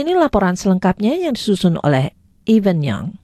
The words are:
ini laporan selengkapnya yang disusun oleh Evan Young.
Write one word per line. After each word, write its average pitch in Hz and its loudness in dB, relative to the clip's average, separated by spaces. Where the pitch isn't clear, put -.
ini 359 0
laporan 196 0
selengkapnya 196 0
yang 339 -2
disusun 180 0
oleh 139 2
Evan 196 2
Young. 135 -6